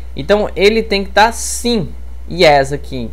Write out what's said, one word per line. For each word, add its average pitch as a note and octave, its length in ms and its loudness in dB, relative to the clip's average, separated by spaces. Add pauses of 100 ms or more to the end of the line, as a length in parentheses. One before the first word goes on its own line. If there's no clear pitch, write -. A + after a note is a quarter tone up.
(160)
Então G3+ 380 0
ele G#3+ 260 4
tem G3+ 220 -2
que F#3+ 80 -8
tá A3 220 4
sim, A3+ 560 -4 (420)
yes D3 420 4
aqui. B2+ 400 -8